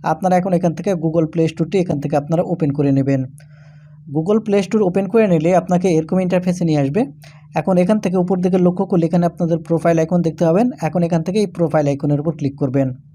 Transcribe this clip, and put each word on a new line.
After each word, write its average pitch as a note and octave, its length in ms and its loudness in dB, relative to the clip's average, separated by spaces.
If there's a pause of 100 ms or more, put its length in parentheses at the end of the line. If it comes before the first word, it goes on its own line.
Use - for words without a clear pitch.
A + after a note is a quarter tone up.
(120)
আপনারা F3+ 280 0
এখন F#3 180 -2
এখান F3 200 0
থেকে G3 140 -4 (120)
Google D#3+ 280 0
Play D#3+ 200 0
স্টোরটি D#3+ 320 -2
এখান F3 200 -2
থেকে D3+ 180 -4
আপনারা E3 220 -2 (100)
ওপেন D#3 240 -2
করে C#3+ 200 2
নেবেন। C3+ 240 0 (960)
Google F#3+ 300 0
Play G3+ 200 2
স্টোর G#3+ 240 0
ওপেন G3 220 0
করে A3+ 220 4
নিলে D#3+ 160 2 (120)
আপনাকে F3+ 260 0 (100)
এরকম D#3+ 280 0
ইন্টারফেসে F3+ 440 0
নিয়ে D3+ 140 2
আসবে। D3 180 0 (580)
এখন F#3 240 0
এখান G#3+ 200 2
থেকে F#3+ 200 -2
উপর F#3 200 0
দিকে F#3 140 2 (100)
লক্ষ্য F3+ 240 0
করলে E3+ 180 2
এখানে F3 220 2
আপনাদের E3+ 260 -2 (100)
প্রোফাইল E3 340 2
আইকন F3 260 0
দেখতে D#3 200 -2
পাবেন। G3 200 4 (200)
এখন F3 200 -2
এখান E3 180 0
থেকে F#3 180 -2
এই G3 120 -2
প্রোফাইল D#3 360 0
আইকনের C#3+ 320 -2
উপর D#3+ 160 -2
ক্লিক C#3 220 -4
করবেন। C3+ 260 0 (260)